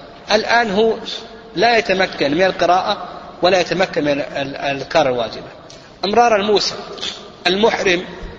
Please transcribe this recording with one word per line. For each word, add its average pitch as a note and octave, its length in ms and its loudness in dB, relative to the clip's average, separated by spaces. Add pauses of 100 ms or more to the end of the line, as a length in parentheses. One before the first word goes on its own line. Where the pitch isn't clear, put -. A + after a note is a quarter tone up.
(320)
الآن A3 400 2
هو G#3+ 260 2 (580)
لا A3+ 220 4
يتمكن F#3 540 0
من E3 120 2
القراءة F#3 640 0 (320)
ولا F#3 180 4
يتمكن E3+ 440 0
من D3 80 2
ال-، C#3 440 -4
الأذكار C#3 540 0
الواجبة. A#2+ 380 -4 (580)
أمرار A3+ 300 6
الموسى، G3+ 400 2 (720)
المحرم F#3 580 2 (340)